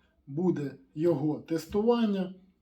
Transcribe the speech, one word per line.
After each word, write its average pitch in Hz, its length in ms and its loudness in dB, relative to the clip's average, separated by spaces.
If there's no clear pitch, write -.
буде 143 440 -2
його 151 440 0
тестування 208 960 0